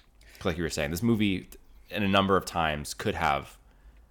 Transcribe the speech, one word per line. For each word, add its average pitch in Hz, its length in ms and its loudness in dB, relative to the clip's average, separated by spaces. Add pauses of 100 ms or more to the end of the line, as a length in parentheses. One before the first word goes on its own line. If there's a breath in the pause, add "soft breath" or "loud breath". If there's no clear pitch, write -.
(460 soft breath)
Like 85 120 0
you 87 60 -2
were 78 60 -2
saying, 73 220 -4
this 85 120 -4
movie, 107 460 0 (400)
in - 120 -6
a 101 60 0
number 98 300 4
of 87 80 0
times, 76 480 -2
could 101 220 -2
have 73 420 -2 (540)